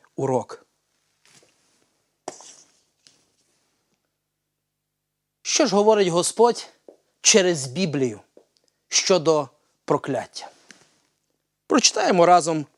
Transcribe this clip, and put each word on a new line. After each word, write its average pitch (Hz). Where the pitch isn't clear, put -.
урок. 131
Що -
ж 190
говорить 208
Господь 180
через 180
Біблію 135
щодо 160
прокляття? -
Прочитаємо 262
разом 165